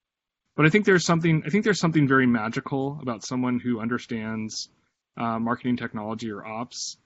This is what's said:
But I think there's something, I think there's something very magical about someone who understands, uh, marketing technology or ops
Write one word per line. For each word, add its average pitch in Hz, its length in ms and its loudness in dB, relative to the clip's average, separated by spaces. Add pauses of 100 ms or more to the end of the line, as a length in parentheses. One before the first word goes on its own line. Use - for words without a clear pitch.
(560)
But 151 100 6
I - 20 8
think 208 160 4
there's 185 220 4
something, 165 400 2
I - 20 -6
think 202 160 2
there's 208 160 2
something 156 260 4
very 131 200 6
magical 131 760 -2
about 117 240 -6
someone 123 360 -2
who 120 200 -2
understands, 110 880 -6 (480)
uh, 117 220 -4
marketing 120 400 -2
technology 110 520 -8
or 101 140 -10
ops - 600 -12